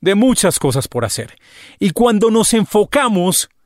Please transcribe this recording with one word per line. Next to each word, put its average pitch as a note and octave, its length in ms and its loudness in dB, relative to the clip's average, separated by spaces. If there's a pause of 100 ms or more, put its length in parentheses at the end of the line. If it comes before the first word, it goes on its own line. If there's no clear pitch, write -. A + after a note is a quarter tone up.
de F#3+ 140 0
muchas G#3+ 460 2
cosas C3+ 260 -2
por A#2+ 180 -6
hacer. - 320 -8 (440)
Y G3 100 0
cuando A3+ 400 2
nos A3 240 0
enfocamos, G#3 920 0 (180)